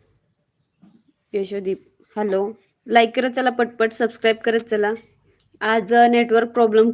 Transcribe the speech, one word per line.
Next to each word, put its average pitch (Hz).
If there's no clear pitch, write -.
यशोदीप 196
हॅलो. 202
लाईक 233
करत 254
चला 262
पटपट, 233
सबस्क्राईब 226
करत 226
चला. 214
आज, 220
अ, 240
नेटवर्क 233
प्रॉब्लेम 226